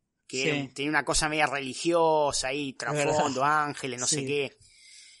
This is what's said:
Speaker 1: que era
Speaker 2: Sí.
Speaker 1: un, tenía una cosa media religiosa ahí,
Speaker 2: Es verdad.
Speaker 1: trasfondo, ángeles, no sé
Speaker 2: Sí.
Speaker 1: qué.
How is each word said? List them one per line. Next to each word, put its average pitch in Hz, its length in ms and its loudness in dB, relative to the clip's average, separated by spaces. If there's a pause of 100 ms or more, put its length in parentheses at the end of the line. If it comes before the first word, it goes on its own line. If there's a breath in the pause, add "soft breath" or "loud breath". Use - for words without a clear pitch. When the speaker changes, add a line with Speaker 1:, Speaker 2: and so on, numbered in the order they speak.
(280)
Speaker 1:
que 131 160 -4
era 147 120 0
Speaker 2:
Sí. 143 60 -2
Speaker 1:
un, 135 120 -10
tenía 143 160 -4
una 147 160 0
cosa 156 240 0
media 151 160 2
religiosa 147 1000 2
ahí, 139 220 -4
Speaker 2:
Es - 80 -12 (160)
verdad. 147 100 0
Speaker 1:
trasfondo, 143 400 0
ángeles, 143 560 0
no 127 80 -2
sé 147 140 0
Speaker 2:
Sí. 139 40 -6
Speaker 1:
qué. 139 320 -2 (640 soft breath)